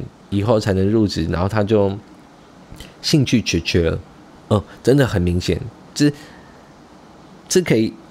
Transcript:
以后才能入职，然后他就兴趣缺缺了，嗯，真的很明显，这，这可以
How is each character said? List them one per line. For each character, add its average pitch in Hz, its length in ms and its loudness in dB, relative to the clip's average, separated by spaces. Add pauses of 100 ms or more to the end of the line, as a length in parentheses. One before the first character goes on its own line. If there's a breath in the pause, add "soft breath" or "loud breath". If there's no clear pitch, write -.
(300)
以 98 120 -2
后 110 160 2
才 107 140 -2
能 95 180 0
入 110 160 2
职， 82 200 -4
然 85 140 -2
后 95 80 0
他 107 140 -2
就 101 340 0 (1080 loud breath)
兴 147 220 2
趣 117 180 2
缺 - 180 -2
缺 82 300 0
了， 87 80 -4 (520)
嗯， 104 140 2 (180 loud breath)
真 131 140 4
的 139 100 4
很 101 140 -2
明 87 200 0
显， 82 200 -2 (340)
这， 147 160 2 (1400 loud breath)
这 185 140 2
可 151 140 0
以 113 160 0 (180)